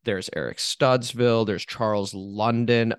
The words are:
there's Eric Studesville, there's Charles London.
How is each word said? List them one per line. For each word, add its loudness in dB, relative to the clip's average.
there's -4
Eric -6
Studesville, 2
there's -4
Charles -2
London. 2